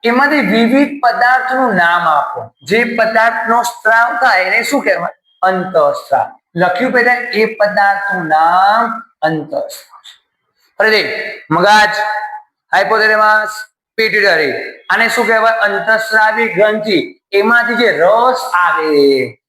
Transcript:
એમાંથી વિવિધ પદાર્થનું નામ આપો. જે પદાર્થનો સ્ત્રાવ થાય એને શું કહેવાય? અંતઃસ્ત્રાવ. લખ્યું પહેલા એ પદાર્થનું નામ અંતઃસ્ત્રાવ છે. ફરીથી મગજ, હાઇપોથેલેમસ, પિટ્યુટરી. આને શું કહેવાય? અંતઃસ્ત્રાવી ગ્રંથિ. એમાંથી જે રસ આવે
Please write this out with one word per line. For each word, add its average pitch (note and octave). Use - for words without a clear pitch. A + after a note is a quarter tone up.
એમાંથી C4+
વિવિધ A#3
પદાર્થનું B3
નામ F3
આપો. D3+
જે G#3
પદાર્થનો A3+
સ્ત્રાવ A#3
થાય G3
એને G3+
શું C4+
કહેવાય? F3
અંતઃસ્ત્રાવ. D#3+
લખ્યું F3+
પહેલા B3
એ A3
પદાર્થનું G3+
નામ F3+
અંતઃસ્ત્રાવ D#3
છે. -
ફરીથી G#3
મગજ, G#3
હાઇપોથેલેમસ, G#3+
પિટ્યુટરી. F3+
આને G#3+
શું A3+
કહેવાય? A3+
અંતઃસ્ત્રાવી A3
ગ્રંથિ. G#3+
એમાંથી A#3
જે A3
રસ A3
આવે D3